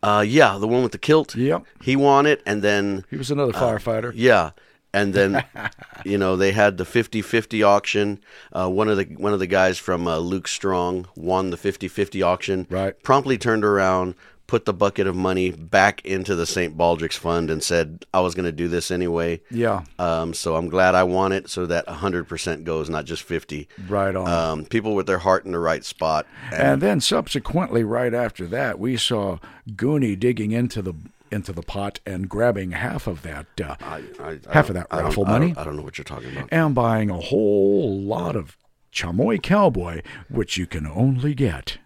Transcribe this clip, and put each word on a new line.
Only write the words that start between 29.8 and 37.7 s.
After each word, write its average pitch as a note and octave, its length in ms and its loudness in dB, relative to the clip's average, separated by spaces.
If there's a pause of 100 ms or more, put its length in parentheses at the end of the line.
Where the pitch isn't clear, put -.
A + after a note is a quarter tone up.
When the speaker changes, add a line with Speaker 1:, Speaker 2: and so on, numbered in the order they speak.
Speaker 2:
digging A2 320 0
into A#2 300 -2
the, F#2 100 -6 (400)
into G2+ 220 -6
the E2 80 -10
pot G2 420 -8
and F#2+ 240 -6
grabbing G2+ 440 0
half G2+ 340 -6
of F2 160 -8
that, D#2 240 -12 (180)
uh, C#2 160 -10
Speaker 1:
I, D#2 220 -12 (180)
I, C#2+ 80 -12
I D#2+ 100 -12 (140)
Speaker 2:
half - 160 4
of G2 60 -6
Speaker 1:
don't, F2 80 -4
Speaker 2:
that - 80 -10
Speaker 1:
I E2 60 -4
don't, D#2 100 -2
Speaker 2:
raffle G2 180 0
Speaker 1:
I F#2+ 60 2
don't, A2+ 100 4
Speaker 2:
money. E3+ 160 2
Speaker 1:
I D2+ 80 -8
don't D2+ 120 -8
know D2+ 60 -8
what C3+ 140 -12
you're - 80 -12
talking - 280 -12
about. C3+ 200 -10
Speaker 2:
And D3 220 2
buying A2+ 340 2
a F2+ 100 -4
whole G2+ 840 2